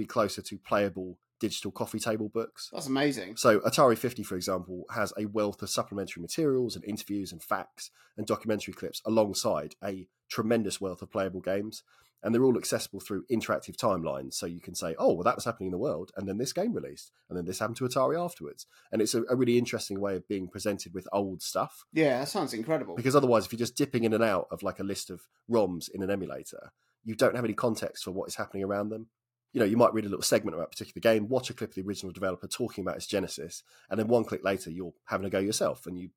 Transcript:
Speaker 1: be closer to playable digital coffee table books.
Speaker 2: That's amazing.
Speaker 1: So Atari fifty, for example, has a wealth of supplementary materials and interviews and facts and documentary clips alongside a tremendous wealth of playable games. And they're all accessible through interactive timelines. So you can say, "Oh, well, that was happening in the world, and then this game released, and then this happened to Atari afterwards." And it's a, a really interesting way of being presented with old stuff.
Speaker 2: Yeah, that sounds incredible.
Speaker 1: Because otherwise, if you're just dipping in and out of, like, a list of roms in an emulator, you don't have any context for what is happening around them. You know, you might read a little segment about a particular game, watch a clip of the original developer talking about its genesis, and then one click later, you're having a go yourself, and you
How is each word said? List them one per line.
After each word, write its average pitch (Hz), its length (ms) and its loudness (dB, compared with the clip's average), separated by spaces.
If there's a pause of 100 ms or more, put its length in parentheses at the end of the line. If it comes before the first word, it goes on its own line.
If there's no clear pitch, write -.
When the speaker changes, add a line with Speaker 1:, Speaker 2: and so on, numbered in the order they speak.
Speaker 1:
be - 20 -4
closer 104 380 0
to - 160 -10
playable 92 580 0 (220)
digital 101 320 -4
coffee 113 280 -6
table 110 300 -2
books. - 420 -6
Speaker 2:
That's 151 160 -6
amazing. 131 480 0
Speaker 1:
So 110 260 8
Atari 117 360 6
fifty, 113 260 -2
for 95 120 -6
example, 90 580 -4
has 107 240 0
a 107 80 -2
wealth 104 380 0
of 98 80 -6
supplementary 98 500 -4
materials 127 540 0
and 90 100 -10
interviews 101 460 -4
and 82 100 -14
facts - 480 -6 (260)
and 107 120 -6
documentary 107 480 -2
clips - 300 -10
alongside 101 760 0
a 95 240 -8 (220)
tremendous 110 500 0
wealth 92 220 -6
of 92 100 -14
playable 95 300 -2
games. 101 400 -4 (420)
And 110 100 2
they're 120 120 6
all 123 120 6
accessible - 440 -4
through 98 300 -6
interactive 107 440 -2
timelines. 80 580 -2
So - 140 -4
you 85 120 -8
can 87 140 -14
say, 87 240 -4
"Oh, 233 160 4
well, 87 100 -2
that 117 120 4
was - 100 -6
happening 107 220 -2
in 90 40 -4
the 90 60 -2
world, 95 380 -2
and 98 120 -6
then 98 120 -2
this 135 140 -2
game 208 200 0
released, 71 380 -10 (180)
and 90 80 -4
then 87 80 -2
this 92 140 -4
happened 113 180 -2
to 131 60 -4
Atari 131 360 2
afterwards." 170 460 -8 (260)
And 104 80 2
it's 104 140 2
a, 117 160 2
a 127 60 4
really 123 240 6
interesting 110 400 -2
way 101 160 -2
of 87 120 -6
being 95 200 -4
presented 98 480 -4
with 90 180 -6
old 98 300 0
stuff. - 500 -2
Speaker 2:
Yeah, 143 260 4
that 139 100 -4
sounds 165 240 -2
incredible. 120 420 -2
Speaker 1:
Because 127 200 2
otherwise, 123 300 6
if - 60 -12
you're 113 80 -4
just 117 180 -2
dipping 131 280 2
in 110 80 4
and 110 100 4
out 101 260 4
of, 85 140 -6
like, 95 160 -4
a 104 40 -6
list 98 280 -6
of 90 160 -14 (240)
roms 92 420 2
in 95 80 -6
an 95 80 0
emulator, 80 600 -6 (320)
you 110 100 -6
don't 113 220 4
have 123 100 0
any 110 80 0
context - 520 -2
for 95 60 -4
what 92 160 -4
is - 100 -10
happening 101 260 -6
around 101 260 0
them. 110 180 -8 (460)
You 127 60 0
know, 113 80 6
you 110 100 4
might 120 160 8
read 107 120 0
a 101 40 -4
little 98 140 -2
segment 104 320 2
about 82 120 -4
a - 20 -20
particular - 320 -12
game, 110 280 6
watch 127 220 0
a - 20 -14
clip 107 180 -8
of - 40 -20
the 95 80 -4
original 95 280 -6
developer 92 360 -4
talking - 360 -4
about 90 120 -2
its - 100 -8
genesis, 87 560 -2 (260)
and 104 120 0
then 107 80 2
one 117 180 6
click - 180 -4
later, 95 280 0
you're 87 220 -8 (120)
having 98 220 -2
a - 20 -6
go 98 100 0
yourself, 98 460 0
and 90 140 -8
you 90 180 -10